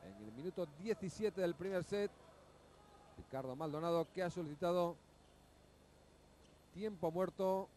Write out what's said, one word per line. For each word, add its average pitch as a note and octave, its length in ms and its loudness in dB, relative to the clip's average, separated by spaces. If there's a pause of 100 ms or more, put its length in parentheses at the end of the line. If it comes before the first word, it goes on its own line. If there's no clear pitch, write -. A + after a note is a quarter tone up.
En G2+ 200 -12
el G#2+ 80 -12
minuto E3+ 340 -4 (120)
diecisiete G3+ 600 0
del F3 140 2
primer F#3 300 0
set, G3+ 260 0 (1080)
Ricardo C3 380 -6
Maldonado D#3+ 560 2
que F#3 100 -2
ha F3 80 2
solicitado E3+ 640 2 (1800)
tiempo F3+ 380 -2
muerto. F#3 680 2